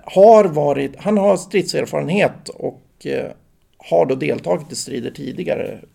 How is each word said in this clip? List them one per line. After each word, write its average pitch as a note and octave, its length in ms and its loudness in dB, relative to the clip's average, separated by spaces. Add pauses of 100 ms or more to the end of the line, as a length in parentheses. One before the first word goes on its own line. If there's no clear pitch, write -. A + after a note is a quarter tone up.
har G#3+ 400 8
varit, D3 520 -2
han G#3 220 0
har G3 180 2
stridserfarenhet D#3+ 1120 -2
och, - 580 -12
eh, C3 240 -6 (460)
har E3 300 0
då C3 80 0
deltagit D3 580 -4
i - 20 -12
strider A#2+ 360 -10
tidigare C3 680 -8 (160)